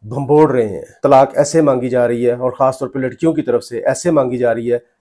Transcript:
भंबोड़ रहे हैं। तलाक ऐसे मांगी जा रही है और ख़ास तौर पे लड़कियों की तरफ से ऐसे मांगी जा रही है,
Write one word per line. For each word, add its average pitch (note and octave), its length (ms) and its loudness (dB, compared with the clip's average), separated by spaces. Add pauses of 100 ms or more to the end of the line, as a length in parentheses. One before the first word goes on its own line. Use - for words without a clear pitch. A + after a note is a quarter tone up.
भंबोड़ C#3+ 460 2
रहे B2 160 0
हैं। F#2+ 180 -8 (180)
तलाक C#3 340 6
ऐसे D#3 260 2
मांगी C3 260 0
जा B2 180 0
रही A#2+ 180 -2
है A#2+ 120 0
और B2+ 220 -4
ख़ास C3 220 0
तौर C3 80 -6
पे C3+ 120 -8
लड़कियों C3 320 -2
की D3+ 100 -2
तरफ A#2 200 -2
से A#2 180 -10
ऐसे - 300 -2
मांगी B2+ 280 0
जा A#2+ 140 0
रही A#2 160 -4
है, A#2+ 140 -2 (180)